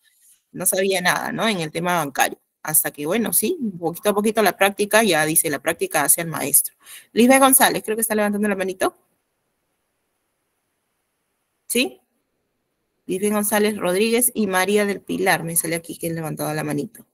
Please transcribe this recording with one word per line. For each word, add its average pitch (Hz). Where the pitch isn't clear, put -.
No 185
sabía 190
nada, 156
¿no? 185
En 202
el 156
tema 175
bancario. 139
Hasta 151
que, 147
bueno, 196
sí, 339
poquito 175
a 208
poquito 214
la 185
práctica, 202
ya 156
dice, 160
"La 139
práctica 165
hace 143
al 165
maestro". 139
Lisbeth 247
González, 247
creo 214
que 226
está 220
levantando 208
la 202
manito. 185
¿Sí? -
Lisbeth 202
González 208
Rodríguez 220
y 214
María 190
del 190
Pilar, 170
me 165
sale 165
aquí 165
que 170
han 165
levantado 151
la 151
manito. 147